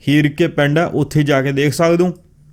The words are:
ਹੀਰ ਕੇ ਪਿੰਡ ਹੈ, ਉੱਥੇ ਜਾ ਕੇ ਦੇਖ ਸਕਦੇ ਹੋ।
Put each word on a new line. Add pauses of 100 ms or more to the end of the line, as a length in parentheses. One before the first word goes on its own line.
ਹੀਰ
ਕੇ
ਪਿੰਡ
ਹੈ,
ਉੱਥੇ
ਜਾ
ਕੇ
ਦੇਖ
ਸਕਦੇ
ਹੋ। (400)